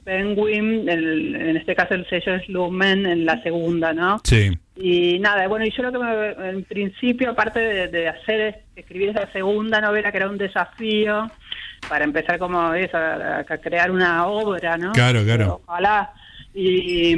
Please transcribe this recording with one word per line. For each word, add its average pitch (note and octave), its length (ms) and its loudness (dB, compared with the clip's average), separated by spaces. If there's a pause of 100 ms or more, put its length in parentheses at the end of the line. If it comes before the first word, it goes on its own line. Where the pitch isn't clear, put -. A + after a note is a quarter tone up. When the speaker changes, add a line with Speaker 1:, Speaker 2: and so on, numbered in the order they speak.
Speaker 1:
Penguin, G#3+ 840 0
el, D#3+ 480 0
en D#3+ 220 0
este E3+ 160 -4
caso F3+ 180 0
el F3+ 160 -4
sello F#3 280 -2
es F3+ 120 -8
Lumen, F#3 560 0
en E3+ 220 0
la D#3+ 160 0
segunda, E3 500 0
¿no? F3+ 320 0
Speaker 2:
Sí. G2+ 320 4 (200)
Speaker 1:
Y F3 420 2
nada, G3+ 280 2
bueno, A3 200 0
y A3 40 -2
yo B3 120 -4
lo B3+ 100 -2
que B3+ 60 -2
me, G#3+ 500 -4
en F#3+ 160 -6
principio, A#3 680 -2
aparte A3 280 0
de, G3+ 280 -2
de E3 200 -2
hacer, G#3+ 320 -2
es-, G#3+ 160 -2 (200)
escribir F#3 340 -4
esa G#3 200 -4
segunda G#3+ 520 0
novela, G#3 280 0
que G3+ 60 -2
era F#3+ 140 0
un G3+ 80 -6
desafío, G#3+ 920 -2 (560)
para D3 200 0
empezar D#3+ 320 0
como F3 340 0
eso, F3 240 -2
a, D#3+ 440 -2
a D#3 180 -6
crear E3+ 320 0
una F3 360 4
obra, G3 520 -2
¿no? F3+ 140 -4
Speaker 2:
Claro, B2 300 4
claro. G#2 440 2
Speaker 1:
Ojalá. G3 480 0 (400)
Y, F3+ 640 2